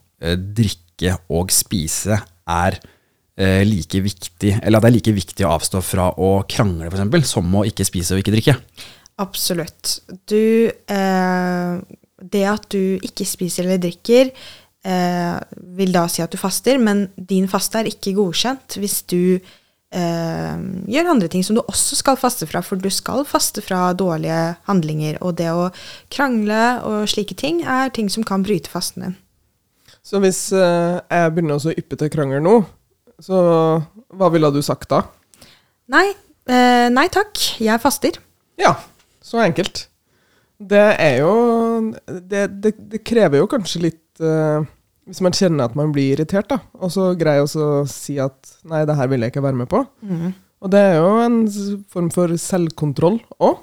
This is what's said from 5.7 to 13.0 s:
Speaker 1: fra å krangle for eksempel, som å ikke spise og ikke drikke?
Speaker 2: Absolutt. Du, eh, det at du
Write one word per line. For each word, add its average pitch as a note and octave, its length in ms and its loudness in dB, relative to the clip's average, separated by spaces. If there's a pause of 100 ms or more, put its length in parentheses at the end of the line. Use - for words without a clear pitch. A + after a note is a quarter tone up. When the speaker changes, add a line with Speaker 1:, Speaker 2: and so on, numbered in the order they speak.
Speaker 1:
fra F#2 320 0
å F#2+ 340 0
krangle E2+ 400 -2
for F2+ 80 -6
eksempel, A#2+ 280 2
som F2+ 280 0
å G2+ 140 2
ikke F#2+ 180 -2
spise E2+ 280 -4
og G2 100 2
ikke G2 100 0
drikke? A2+ 240 4 (600)
Speaker 2:
Absolutt. - 840 -6 (260)
Du, A3 440 4 (180)
eh, F#3 920 0 (420)
det F#3+ 260 0
at G#3 220 -4
du F#3+ 320 0